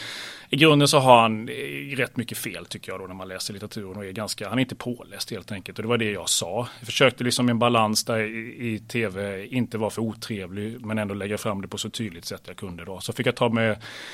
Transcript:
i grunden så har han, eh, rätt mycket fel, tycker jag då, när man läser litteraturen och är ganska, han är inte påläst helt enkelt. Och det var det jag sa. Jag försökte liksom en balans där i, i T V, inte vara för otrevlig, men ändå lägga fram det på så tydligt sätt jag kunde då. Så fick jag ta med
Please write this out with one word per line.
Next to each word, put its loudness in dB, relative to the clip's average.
i 0
grunden 8
så 6
har 10
han, 2
eh, -8
rätt -2
mycket -4
fel, -8
tycker -10
jag -8
då, -10
när -12
man -10
läser -8
litteraturen -10
och -8
är -8
ganska, -6
han 0
är 4
inte -2
påläst -8
helt -10
enkelt. -10
Och -6
det -4
var 2
det 0
jag -4
sa. -2
Jag -16
försökte 4
liksom 4
en 4
balans 4
där 0
i, -6
i -4
T -2
V, -6
inte -2
vara 0
för -4
otrevlig, -6
men -2
ändå -2
lägga -4
fram -4
det -10
på -8
så -6
tydligt -8
sätt -10
jag -14
kunde -12
då. -12
Så -6
fick -4
jag 4
ta 4
med 2